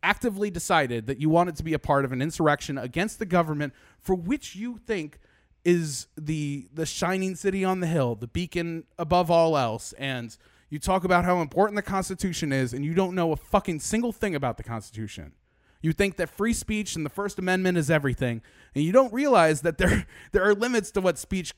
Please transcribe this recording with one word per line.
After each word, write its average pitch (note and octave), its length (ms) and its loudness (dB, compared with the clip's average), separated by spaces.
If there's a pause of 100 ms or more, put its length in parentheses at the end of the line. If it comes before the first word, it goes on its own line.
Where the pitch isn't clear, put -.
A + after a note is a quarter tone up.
actively G#3 480 0
decided D3 580 0
that C3+ 120 -4
you D3+ 100 2
wanted E3+ 280 4
to D#3+ 60 -10
be D#3+ 100 -4
a D3 60 -2
part C#3 260 2
of B2+ 60 -4
an B2+ 100 -4
insurrection D3 560 0
against D3 420 -4
the A3+ 60 -4
government D#3 480 -2 (260)
for F#3 160 0
which F#3 400 -6
you A3+ 320 -10
think E3+ 320 -6 (460)
is E3 500 0
the, D3 580 -6
the D#3 120 -4
shining F#3+ 500 -2
city F#3+ 300 -2
on F#3 160 0
the E3+ 60 -2
hill, C3+ 280 0
the A#2 120 -12
beacon E3+ 580 -6 (120)
above E3+ 320 2
all E3 280 6
else. A#2 400 -2
And B2+ 380 -8 (340)
you D3 100 -8
talk F#3 240 0
about F3+ 220 4
how F3+ 160 4
important G3 340 2
the G3+ 60 0
Constitution F#3 720 -2
is, C3 200 0
and C#3 120 -4
you E3 80 -2
don't F#3 220 2
know E3 180 2
a - 20 0
fucking F3+ 460 0
single A#3 320 -2
thing G3+ 200 -2
about C3+ 240 -2
the A#2+ 60 -12
Constitution. G#2+ 680 -10 (480)
You D#3+ 100 0
think G3 260 0
that E3 120 -4
free A3+ 240 -2
speech G#3+ 420 -4
and D#3 100 -4
the C#3 40 -4
First G3+ 280 -6
Amendment F#3 400 2
is D3+ 140 2
everything, B2+ 500 0 (340)
and C#3+ 80 2
you E3 100 2
don't B3+ 200 6
realize G3 480 4
that D#3+ 160 -2
there, F#3 300 2 (120)
<laughs> - 120 -20
there F#3+ 120 2
are G#3 120 6
limits A3+ 360 0
to G3 100 0
what F#3 160 2
speech - 400 -6